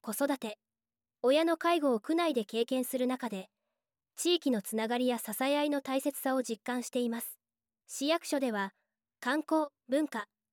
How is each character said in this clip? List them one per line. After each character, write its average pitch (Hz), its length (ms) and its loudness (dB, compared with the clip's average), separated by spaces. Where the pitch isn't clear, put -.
子 220 100 -6
育 277 240 0
て、 214 220 -8
親 285 220 6
の 330 120 2
介 339 240 2
護 277 140 4
を 214 60 0
区 - 140 0
内 330 200 2
で 226 100 0
経 233 220 -2
験 254 180 0
す 254 140 -4
る 254 80 2
中 254 240 -2
で、 190 180 -8
地 349 180 2
域 311 160 0
の 220 100 2
つ 220 160 -8
な 220 100 -2
が 240 120 0
り 247 80 2
や 247 120 2
支 - 120 -8
え 285 140 2
合 294 80 2
い 302 60 0
の 285 100 0
大 269 220 -2
切 - 180 -2
さ 262 140 0
を 262 80 2
実 226 200 -6
感 247 200 -4
し - 80 -10
て - 80 -4
い 240 100 0
ま 233 140 -4
す。 - 160 -12
市 277 200 -4
役 330 180 0
所 294 120 0
で 262 140 0
は、 196 220 -4
観 269 200 0
光、 311 280 2
文 285 180 2
化、 - 200 -8